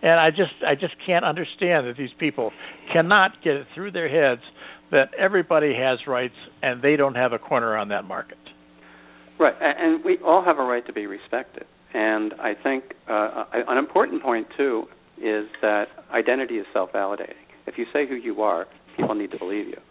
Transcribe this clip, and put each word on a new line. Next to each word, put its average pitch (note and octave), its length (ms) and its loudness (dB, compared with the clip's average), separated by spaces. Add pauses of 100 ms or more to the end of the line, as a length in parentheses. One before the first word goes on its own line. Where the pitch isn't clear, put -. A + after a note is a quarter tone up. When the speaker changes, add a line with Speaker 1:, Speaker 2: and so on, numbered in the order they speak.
Speaker 1:
And E3 160 6
I D#3+ 120 6
just, D#3+ 220 -2 (140)
I D3+ 100 4
just D#3+ 180 -8 (120)
can't F3 200 0
understand D#3+ 600 0
that A#2+ 120 -6
these C3+ 200 -6
people C#3 340 -2 (380)
cannot F#3+ 420 4 (120)
get D#3+ 80 2
it C#3 220 -4
through F#3+ 180 -10
their E3+ 160 -4
heads C3+ 320 4 (500)
that C3+ 280 4
everybody E3+ 600 2
has C3 280 0
rights B2 280 -4 (280)
and B2 200 -2
they D3 140 6
don't C#3 200 2
have B2 180 2
a A2+ 40 -2
corner A#2 380 0
on G#2 140 -4
that G2+ 140 -4
market. - 340 -12 (1000)
Speaker 2:
Right, D#3 220 6
a-, - 40 -6 (200)
and D#3+ 180 2
we F#3 220 2
all E3+ 180 6
have E3+ 160 2
a C#3 60 0
right B2 220 -2
to A#2+ 80 -14
be G#2 120 -6
respected. G#2+ 580 -10 (280)
And G#2+ 480 0
I G#2+ 200 -2
think, C3+ 240 -2 (260)
uh, - 20 -2 (400)
a-, A#2 160 0
an B2 80 2
important E3 460 0
point, A#2 240 -2 (100)
too, C3 280 0 (340)
is G#2+ 260 -2 (160)
that G#2 240 0 (260)
identity A#2+ 440 -2
is G2+ 180 -6
self-validating. G2 640 -4 (300)
If - 100 -12
you A#2+ 160 -4
say D3 160 0
who C3 60 -6
you A2+ 260 -6
are, F#2+ 260 0 (300)
people - 180 -2
need G#2 180 -4
to - 60 -10
believe G2 300 -6
you. - 80 -14 (140)